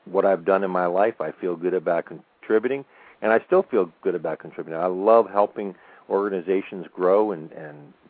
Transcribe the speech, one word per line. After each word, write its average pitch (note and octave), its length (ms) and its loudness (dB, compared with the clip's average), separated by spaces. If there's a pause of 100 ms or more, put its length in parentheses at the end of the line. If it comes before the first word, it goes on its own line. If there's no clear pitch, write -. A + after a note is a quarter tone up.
what F#2 220 0
I've F#2 180 0
done F#2+ 200 2
in F#2+ 60 -2
my F2+ 160 -2
life. G2 340 0
I D#2 120 -6
feel F2+ 240 -6
good E2+ 180 -4
about E2+ 320 -2
contributing, A2+ 800 -4 (380)
and A2 100 2
I A2+ 140 4
still F#3 160 4
feel F#2+ 280 0 (120)
good F#2 120 -2
about D#2+ 260 -6
contributing. D#2+ 380 -10
I F2 80 0
love G2 440 4
helping G2+ 440 -2 (360)
organizations F#2+ 840 -2
grow G2 380 2
and, D#2+ 200 -12
and D#2+ 420 -18 (160)